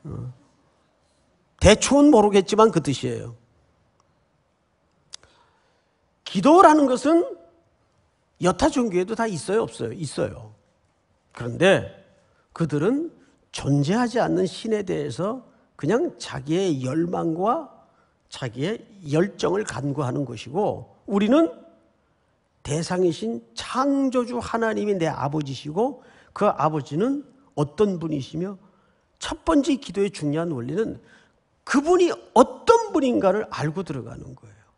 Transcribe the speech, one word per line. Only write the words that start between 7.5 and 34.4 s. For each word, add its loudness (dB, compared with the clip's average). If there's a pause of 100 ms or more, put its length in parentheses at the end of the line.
여타 2
종교에도 -2
다 -2
있어요, -4
없어요? -8
있어요. -8 (760)
그런데 0 (480)
그들은 -2 (400)
존재하지 0
않는 0
신에 -4
대해서 -6 (300)
그냥 -2
자기의 -4
열망과 -2 (580)
자기의 -8 (260)
열정을 0
간구하는 -4
것이고, -6
우리는 2 (1120)
대상이신 -2
창조주 -2
하나님이 -2
내 0
아버지시고 -4 (300)
그 -2
아버지는 -2 (300)
어떤 0
분이시며, -6 (640)
첫 -8
번째 4
기도의 -4
중요한 -4
원리는 -6 (640)
그분이 2 (220)
어떤 4
분인가를 0
알고 -6
들어가는 -12
거예요. -20 (220)